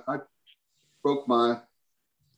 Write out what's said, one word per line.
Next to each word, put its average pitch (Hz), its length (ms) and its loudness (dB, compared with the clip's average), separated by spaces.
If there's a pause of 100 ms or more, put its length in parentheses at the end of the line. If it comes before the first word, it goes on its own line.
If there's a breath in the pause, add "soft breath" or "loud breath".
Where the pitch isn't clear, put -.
I, - 80 -4
I - 40 -8 (840)
broke 143 240 -2
my 120 320 2 (800)